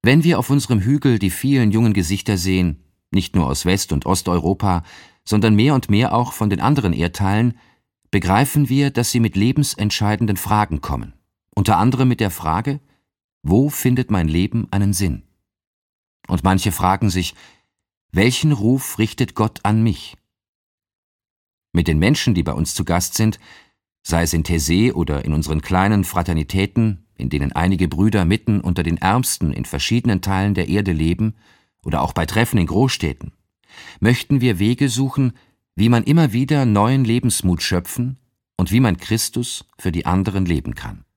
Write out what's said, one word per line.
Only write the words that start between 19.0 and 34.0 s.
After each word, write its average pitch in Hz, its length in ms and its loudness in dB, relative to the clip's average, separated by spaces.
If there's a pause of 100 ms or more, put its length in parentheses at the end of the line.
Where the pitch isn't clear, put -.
richtet 113 340 -2
Gott 110 300 -2
an 107 180 2
mich?" - 340 -4 (1600)
Mit 85 160 0
den 78 100 2
Menschen, 110 360 2
die 82 100 0
bei - 80 -2
uns - 240 -4
zu - 80 -4
Gast 87 300 -2
sind, 110 260 0 (640)
sei 85 180 0
es 80 100 -2
in 80 120 -2
Taizé 87 480 0
oder 76 320 -4
in 76 80 -2
unseren 78 300 -2
kleinen 98 420 0
Fraternitäten, 92 1000 -2 (160)
in 62 120 -6
denen 71 220 -2
einige 87 360 0
Brüder 98 360 0
mitten 101 360 0
unter 90 220 -2
den 85 160 -2
Ärmsten 95 540 0
in - 120 -6
verschiedenen 101 560 -2
Teilen 98 340 0
der 90 140 -2
Erde 95 240 0
leben 90 420 0 (480)
oder 69 200 -2
auch - 100 -4
bei 82 140 -2
Treffen 113 320 0
in 87 80 2
Großstädten, 90 640 -2 (680)